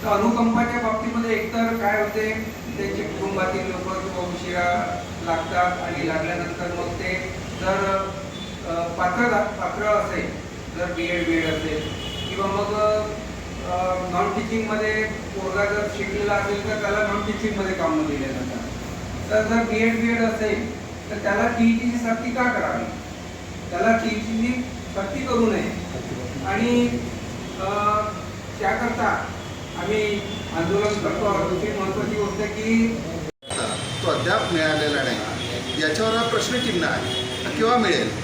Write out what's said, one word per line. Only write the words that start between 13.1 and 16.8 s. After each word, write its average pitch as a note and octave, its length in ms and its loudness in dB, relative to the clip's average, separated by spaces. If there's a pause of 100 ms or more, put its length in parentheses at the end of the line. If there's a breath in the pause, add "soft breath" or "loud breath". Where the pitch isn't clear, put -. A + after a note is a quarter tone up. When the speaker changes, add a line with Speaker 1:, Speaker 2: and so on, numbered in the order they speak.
Speaker 1:
अ, F#3 240 2 (160)
नॉन F#3 220 2
टीचिंगमध्ये G#3+ 680 0
पोरगा G3 640 -2
जर G#3 220 0 (100)
शिकलेला G#3 360 0
असेल G3+ 360 0
तर G#3+ 120 0